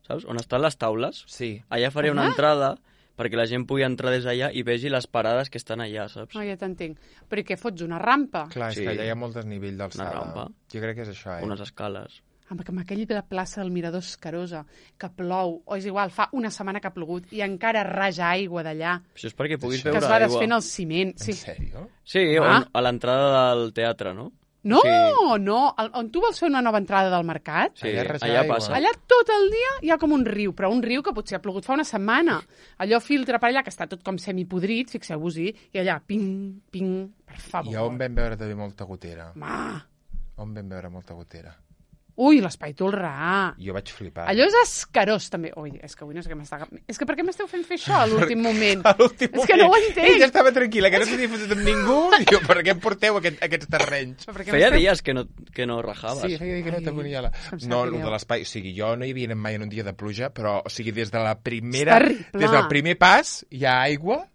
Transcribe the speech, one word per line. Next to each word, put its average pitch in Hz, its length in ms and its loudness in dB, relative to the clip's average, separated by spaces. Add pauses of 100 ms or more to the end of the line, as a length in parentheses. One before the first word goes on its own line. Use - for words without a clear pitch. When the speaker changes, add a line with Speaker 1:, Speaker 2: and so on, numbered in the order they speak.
Speaker 1:
saps? 151 200 -10
On 117 140 -6
estan 123 220 -2
les 156 160 0
taules. 117 520 -4
Speaker 2:
Sí. 110 400 -10
Speaker 1:
Allà 120 200 0
faria 147 220 0
una 139 140 0
Speaker 3:
Home. - 80 2
Speaker 1:
entrada 143 380 2 (440)
perquè 113 200 -4
la 117 100 2
gent 123 220 -4
pugui 135 160 0
entrar 127 260 -2
des 127 140 0
d'allà 123 320 -2
i 123 100 -4
vegi 120 240 -2
les 127 160 -2
parades 120 460 -2
que 120 80 -12
estan 113 240 -10
allà, 104 240 -8
saps? - 260 -16
Speaker 3:
Ah, 208 140 -8
ja 190 80 -8
t'entenc. 175 420 -10 (300)
Però 208 140 -6
i - 20 -10
què 185 160 -8
fots, 185 240 -8
una 170 160 -8
rampa? 233 500 0
Speaker 2:
Clar, 117 220 -6
és 104 60 -8
Speaker 1:
Sí. 104 60 -4
Speaker 2:
que 113 60 -4
allà 110 140 -4
hi 113 60 -4
ha 113 40 -4
moltes 117 320 -10
nivells 98 320 -10
d'alçada. 95 320 -10
Speaker 1:
Una - 140 -8
rampa. 82 240 -12 (240)
Speaker 2:
Jo 110 80 -10
crec 110 160 -8
que 117 60 -12
és 107 80 -12
això, 90 280 -12
eh? 85 60 -10
Speaker 1:
Unes 104 160 -8
escales. 101 600 -12 (280)
Speaker 3:
Home, 175 140 -12
que - 80 -12
amb 180 80 -6
aquella 208 420 -8
plaça 185 380 -10
del 185 100 -6
Mirador 175 320 -6
Escarosa, 170 640 -12 (320)
que 185 120 -14
plou, 180 540 -6
o - 120 -8
és 196 100 -10
igual, 196 240 -4
fa 214 220 -2
una 233 180 -4
setmana 196 300 -8
que 196 80 -10
ha 185 40 -10
plogut 175 400 -10
i 214 100 -8
encara 202 420 -2
raja 185 460 -2
aigua 175 340 -2
d'allà. 160 360 -4 (140)
Speaker 1:
Això - 140 -14
és - 80 -12
perquè 147 240 -4
puguis 127 200 -4
Speaker 2:
Això. 147 120 -2
Speaker 3:
Que 156 80 2
Speaker 1:
veure 147 60 0
Speaker 3:
es 127 40 2
va 220 60 6
Speaker 1:
aigua. 220 120 6
Speaker 3:
desfent 226 240 2
el 226 100 2
ciment, 180 500 -4
Speaker 2:
En - 60 -16
Speaker 3:
sí. 208 140 -6
Speaker 2:
sèrio? - 560 -10 (140)
Speaker 1:
Sí, 165 340 2
Speaker 3:
Ah. 160 220 6
Speaker 1:
on, - 140 0
a 123 100 2
l'entrada 127 720 4
del 117 180 -2
teatre, 113 420 -2
no? 123 180 -14 (320)
Speaker 3:
No, 233 160 6
Speaker 1:
Sí. 587 80 6 (520)
Speaker 3:
no, 220 360 2
el, 220 180 -4
on 233 180 -6
tu 349 80 0
vols 440 180 0
fer 349 100 0
una 269 140 2
nova 220 160 2
entrada 196 320 2
del 175 160 2
mercat? 160 480 -2
Speaker 1:
Sí, - 140 -6
Speaker 2:
Allà 107 180 -2
raja 143 200 -4
Speaker 1:
allà 117 160 4
Speaker 2:
aigua. 113 140 2
Speaker 1:
passa. 107 180 -2
Speaker 3:
Allà 359 180 2 (160)
tot 480 200 6
el 415 220 4
dia 480 200 0 (120)
hi 320 80 0
ha 320 80 4
com 311 140 2
un 262 120 4
riu, 202 300 -2
però 190 160 0
un 247 120 2
riu 247 200 -2
que 403 100 -2
potser 208 240 -6
ha 185 60 -8
plogut 190 220 -6
fa 262 80 -2
una 294 120 0
setmana. 247 560 0 (380)
Allò 214 220 2
filtra 262 400 0
per 233 100 2
allà, 262 140 0
que - 60 -10
està 170 180 -10
tot 185 160 -14
com 190 140 -4
semipodrit, 185 680 -4
fixeu-vos-hi, 165 640 -6 (200)
i 196 60 -4
allà, 180 280 -2
ping, 196 540 -6 (100)
ping, 190 400 -6 (160)
per - 120 -20
favor. - 340 -8
Speaker 2:
I 107 40 -6
on 120 220 -4
vam 127 160 -6
veure 113 220 0
també 107 180 -8
molta 104 300 -12
gotera? 85 500 -16
Speaker 3:
Home. 151 480 -10 (540)
Speaker 2:
On 107 180 -12
vam 101 140 -14
veure 92 220 -14
molta 90 240 -18
gotera? 82 420 -20 (580)
Speaker 3:
Ui, 269 280 6
l'Espai 151 340 -8
Tolrà. 185 840 -2
Speaker 2:
Jo 92 140 -10
vaig 98 180 -8
flipar. 85 380 -10
Speaker 3:
Allò 220 160 4
és 403 80 4 (100)
escarós, 214 680 0
també. 165 260 -6
Ui, 151 160 -12 (100)
és 147 140 -18
que 156 80 -18
avui 147 100 -14
no 170 80 -10
sé - 80 -10
què 156 60 -10
m'està... 147 220 -12 (280)
És 220 120 -10
que 269 80 -4
per 294 100 -2
què 339 80 -2
m'esteu 370 240 -4
fent 349 160 -6
fer 359 140 -6
això - 240 -2
a 220 40 6
l'últim 220 360 2
Speaker 2:
<laughs> 233 40 2
Speaker 3:
moment? 214 380 2
Speaker 2:
A 202 140 10
l'últim 247 340 6
Speaker 3:
És 269 140 2
que 381 100 8
no 370 80 10
ho 339 40 10
Speaker 2:
moment. 415 200 8
Speaker 3:
entenc. 339 280 4
Speaker 2:
Ella 285 100 10
estava 262 260 6
tranquil·la, 220 380 4
que 190 80 4
no 220 80 4
s'havia 247 240 -2
fotut 214 260 -4
amb 202 80 -2
ningú. 220 540 4
<laughs> 233 100 4
Diu, 190 180 2
per 175 160 6
què 175 100 2
em 170 80 0
porteu 208 360 2
a - 20 0
aquest, 165 240 -2
a 175 40 -2
aquests 151 200 -4
terrenys? 139 600 -2
Speaker 3:
Però 214 100 -14
per 196 80 -10
què - 80 -8
Speaker 1:
Feia 151 160 6
Speaker 3:
m'esteu 254 120 6
Speaker 1:
dies 185 220 4
que 135 120 -2
no, 127 100 -2 (300)
que 127 120 -4
no 117 140 -4
rajaves. 113 480 -6
Speaker 2:
Sí, 170 80 -4
feia 180 220 -6
dies 170 80 -6
que 165 40 -4
no 175 60 -4
Speaker 3:
Ai, 170 80 -6
Speaker 2:
te'n 151 160 -4
venia 143 220 -6
la 123 100 0
Speaker 3:
em - 260 -10
sap 120 120 -8
Speaker 2:
No, 123 160 0
Speaker 3:
greu. 120 100 -4
Speaker 2:
lo 110 80 -6
de 107 80 -4
l'espai... 110 300 -4
o - 20 -12
sigui, 95 320 -10
jo 107 180 -2
no 123 120 -6
hi 131 100 -6
havia 120 160 -6
anat 110 60 -4
mai 107 160 -4
en 107 80 -6
un 104 80 -8
dia 107 120 -8
de 98 120 -8
pluja, 104 400 -8
però, 104 280 -2
o - 60 -10
sigui, 113 240 -6
des 107 180 -4
de 117 80 -2
la 110 220 0
primera, 123 560 2
Speaker 3:
És 254 60 8 (100)
terrible. 202 320 -6
Speaker 2:
des 220 60 4
del 220 180 4
primer 151 300 2
pas 196 400 6 (120)
hi 135 140 -6
ha 127 240 4
aigua. 180 460 -2